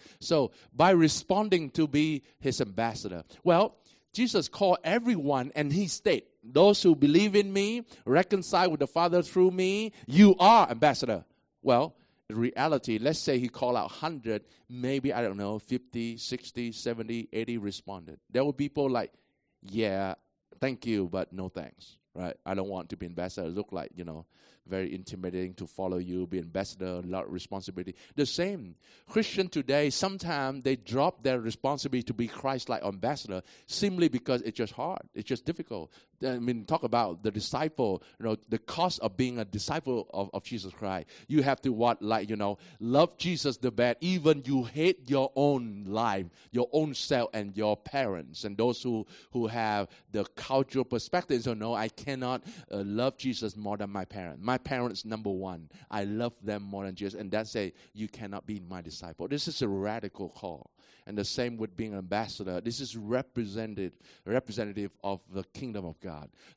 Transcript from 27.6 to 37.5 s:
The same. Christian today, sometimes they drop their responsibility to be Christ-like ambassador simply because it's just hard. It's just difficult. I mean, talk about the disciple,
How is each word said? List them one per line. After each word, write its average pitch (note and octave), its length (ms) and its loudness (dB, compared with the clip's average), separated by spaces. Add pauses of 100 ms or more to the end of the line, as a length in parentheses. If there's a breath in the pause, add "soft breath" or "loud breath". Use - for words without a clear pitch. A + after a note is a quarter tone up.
The C#3+ 100 2
same. E3+ 500 -6 (320 soft breath)
Christian G3+ 400 0
today, C#3+ 420 2
sometimes C#3+ 760 -2
they C3 100 4
drop B2+ 480 0
their B2+ 160 2
responsibility B2+ 640 -2
to C3 100 -6
be A#2 140 -2
Christ-like C3 560 -4
ambassador G2+ 580 -4 (260 loud breath)
simply F3+ 420 2
because B2 320 0
it's A2 160 -6
just A2 160 -4
hard. D#3+ 300 -6 (100)
It's - 160 -10
just B2+ 160 -4
difficult. A#2 480 -8 (320 soft breath)
I B2+ 140 -2
mean, A#2 260 -2
talk E3 160 0
about G#2+ 400 0
the G#2+ 80 -2
disciple, A2 720 -2 (180 loud breath)